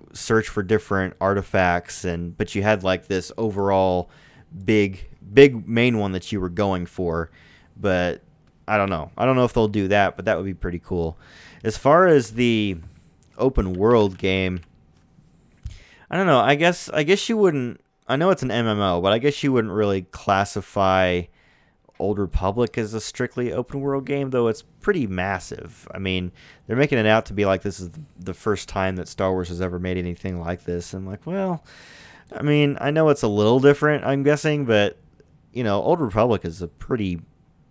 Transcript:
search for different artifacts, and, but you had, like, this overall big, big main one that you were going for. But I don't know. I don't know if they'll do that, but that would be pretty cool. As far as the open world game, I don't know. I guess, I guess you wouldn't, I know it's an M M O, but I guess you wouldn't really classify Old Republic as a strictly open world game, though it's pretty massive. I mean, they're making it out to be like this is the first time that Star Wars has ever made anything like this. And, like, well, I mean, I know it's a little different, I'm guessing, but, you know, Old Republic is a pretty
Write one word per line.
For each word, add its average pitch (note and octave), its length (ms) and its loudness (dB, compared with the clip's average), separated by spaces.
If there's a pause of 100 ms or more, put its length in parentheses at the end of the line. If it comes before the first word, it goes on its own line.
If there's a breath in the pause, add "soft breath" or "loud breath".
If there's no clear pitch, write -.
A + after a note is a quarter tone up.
(140)
search A2 340 0
for - 160 -4
different F#2+ 580 -2
artifacts, F#2+ 840 0
and, E2+ 320 -6
but - 180 -6
you G2+ 80 -2
had, G#2 200 2
like, F#2 240 -2
this F#2 300 -4
overall F#2+ 720 0 (560 soft breath)
big, G2+ 400 0 (280)
big B2 340 8
main A#2 320 2
one G2 140 -2
that F#2 180 -8
you G2+ 100 -4
were F#2 80 -6
going F2+ 360 -2
for. E2 440 -4 (480 soft breath)
But F2+ 440 -2 (460)
I G#2+ 100 0
don't G2 120 2
know. D#2+ 280 -6
I A2 80 0
don't C3 100 2
know B2+ 100 4
if A#2 80 -4
they'll A2+ 140 2
do G2+ 220 -2
that, G2 260 2
but F#2 100 -12
that G#2 120 0
would F#2 80 -6
be G2 80 -6
pretty F2 260 -8
cool. E2 380 -6 (460 loud breath)
As A2 140 -4
far E3 300 4
as C3+ 240 4
the A2 460 0 (600)
open G#2+ 360 0
world G2+ 440 2
game, F#2 440 -2 (1500 loud breath)
I - 80 -6
don't F#3+ 100 0
know. C#3+ 120 6
I B2 160 4
guess, E3+ 340 0
I D#3 140 -2
guess F#3+ 260 0
you A3+ 80 0
wouldn't, D3 440 0 (260)
I A#2+ 80 0
know E3+ 160 2
it's F3+ 100 0
an - 80 -4
M A2+ 180 0
M G#2+ 120 0
O, F#2 220 2
but F#2+ 120 4
I A#2 60 2
guess C#3+ 240 -2
you C#3 100 0
wouldn't A2 180 0
really G2 300 0
classify F#2+ 1200 0 (760 soft breath)
Old G2 180 -2
Republic G2+ 600 -2
as A2 180 -6
a G#2+ 60 -6
strictly B2 520 -6
open C3+ 280 -6
world C#3 240 -4
game, C#3 260 -4
though A#2+ 160 2
it's A2+ 160 -2 (180)
pretty D#3+ 240 0
massive. F#2 880 -8
I F#2 60 -12
mean, F#2 320 -4 (340 loud breath)
they're A2+ 100 -4
making C#3 220 2
it A2 80 2
out A2 220 4
to - 60 -14
be G2+ 120 0
like F#2+ 160 2
this G2 180 -8
is F2+ 120 -12 (260)
the F2+ 160 -12
first G2+ 340 -4
time F#2+ 280 -4
that F2+ 120 -8
Star F#2+ 240 -2
Wars F#2 180 -4
has F2+ 120 -8
ever F2+ 160 -4
made F2+ 200 -4
anything F2+ 420 -6
like F2 240 -8
this. F2 300 -8
And, F#2+ 120 -10
like, G2 220 -14
well, F3+ 360 -4 (680 loud breath)
I - 100 -12
mean, D3 400 2
I C3+ 80 -2
know D#3 200 4
it's C#3 120 2
a B2 60 0
little G#2+ 320 4
different, C#3+ 460 4
I'm C#3 180 0
guessing, D3 420 2
but, G#2 320 2 (560)
you B2 100 -4
know, G#2 200 0
Old E3+ 160 2
Republic G#2+ 460 0
is E2+ 160 -8
a F2 60 -6
pretty F#2+ 540 -6 (500)